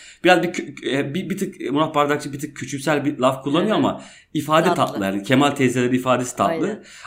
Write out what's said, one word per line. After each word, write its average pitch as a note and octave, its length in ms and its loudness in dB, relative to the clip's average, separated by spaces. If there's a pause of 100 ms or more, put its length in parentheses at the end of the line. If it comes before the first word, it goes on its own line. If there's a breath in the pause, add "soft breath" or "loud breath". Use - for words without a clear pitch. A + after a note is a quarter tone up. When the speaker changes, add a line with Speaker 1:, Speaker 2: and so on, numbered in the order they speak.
(240 loud breath)
Speaker 1:
biraz F3+ 200 6
bir - 40 0
kü-, - 500 -6
e, C#3 160 -4
bir, E3+ 160 -6
bir F#3+ 80 -4
tık - 340 -6
Murat D3+ 240 0
Bardakçı D3 380 0
bir C3+ 60 -10
tık D3 180 -10
küçümsel C#3 480 -2
bir C#3+ 120 -2
laf C3 260 0
kullanıyor E3 280 0
Speaker 2:
Hı - 20 2
hı. F#3 40 2
Speaker 1:
ama A2+ 260 0 (300 loud breath)
ifade D#3 340 2
Speaker 2:
Tatlı. D3+ 180 2
Speaker 1:
tatlı. - 200 -4
Yani G2 180 -2
Kemal C#3 280 4
teyzeler B2 400 2
ifadesi B2+ 440 0
tatlı. D#3+ 320 0
Speaker 2:
Aynen. G#3+ 160 -6 (240 loud breath)